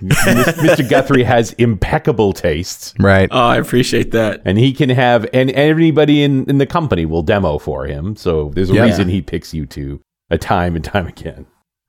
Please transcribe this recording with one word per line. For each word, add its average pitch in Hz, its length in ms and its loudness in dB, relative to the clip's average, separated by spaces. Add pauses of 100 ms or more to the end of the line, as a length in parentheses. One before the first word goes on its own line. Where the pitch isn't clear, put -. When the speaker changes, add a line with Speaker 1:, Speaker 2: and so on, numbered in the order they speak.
Speaker 1:
Mis-, 123 640 2
Mister 160 240 2
Guthrie 135 360 2
has 120 300 0
impeccable 110 800 0
tastes. - 640 -6
Speaker 2:
Right. 95 340 4
Speaker 3:
Oh, 135 80 -2
I 123 180 2
appreciate 117 540 0
that. 110 340 -2
Speaker 1:
And 95 120 0
he 131 160 2
can 135 160 0
have, 123 440 2
and 131 180 2
anybody 151 720 4
in, 139 260 0
in 139 80 2
the 139 80 2
company 127 400 -2
will 82 180 -2
demo 87 360 0
for 67 260 -8
him. 76 300 -8
So 78 400 -2
there's 92 160 0
a - 20 2
Speaker 2:
Yep. 110 120 4
Speaker 1:
reason 101 240 0
Speaker 3:
Yeah. 98 60 -2
Speaker 1:
he 92 60 -2
picks - 320 -10
you 78 140 -6
two 71 320 -12 (320)
a 85 60 -2
time 87 380 -2
and 80 100 -4
time 95 220 -4
again. - 380 -16 (440)